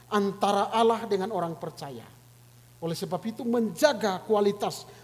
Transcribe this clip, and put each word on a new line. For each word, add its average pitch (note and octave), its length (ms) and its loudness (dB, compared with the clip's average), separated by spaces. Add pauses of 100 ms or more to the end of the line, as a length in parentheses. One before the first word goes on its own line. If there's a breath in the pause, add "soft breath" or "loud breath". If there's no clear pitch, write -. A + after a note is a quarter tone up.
(140 loud breath)
antara G3+ 560 2
Allah A3+ 400 2
dengan G3 240 -2
orang E3+ 240 -4
percaya. C#3+ 480 -12 (800)
Oleh E3 80 -2
sebab F3 320 -4
itu, A3 160 -6
menjaga A3+ 800 2
kualitas G3+ 640 0 (180 loud breath)